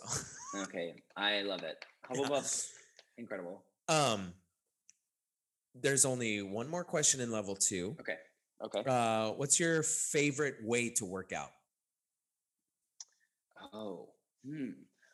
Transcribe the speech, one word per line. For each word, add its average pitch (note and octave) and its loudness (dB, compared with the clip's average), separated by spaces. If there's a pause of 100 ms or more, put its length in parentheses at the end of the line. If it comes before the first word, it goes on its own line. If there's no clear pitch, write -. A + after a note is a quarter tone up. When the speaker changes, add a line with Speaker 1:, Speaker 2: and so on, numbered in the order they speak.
(560)
Speaker 1:
<laughs> G2 -2
Speaker 2:
Okay, E2+ -6 (220)
I G#2 2
love F#2 -4
it. D#2 -6 (360)
Speaker 1:
Yeah. B2+ -2
Speaker 2:
Hufflepuff, C3+ 0 (500)
incredible. G2 -8 (240)
Speaker 1:
Um, A2+ 4 (1400)
there's C3+ 4
only A#2 2
one G2+ -4
more F3 -4
question D3+ 4
in A#2 -2
level G2+ -2
two. G2 0
Speaker 2:
Okay. - -6 (440)
Okay. A2 -2
Speaker 1:
Uh, A2+ 4
what's C#3+ 4
your E3 2
favorite C#3+ 0
way A#2 2
to A#2 -2
work F#2 -6
out? D2 -6 (2250)
Speaker 2:
Oh, - -8 (360)
hmm. C3+ -6 (420)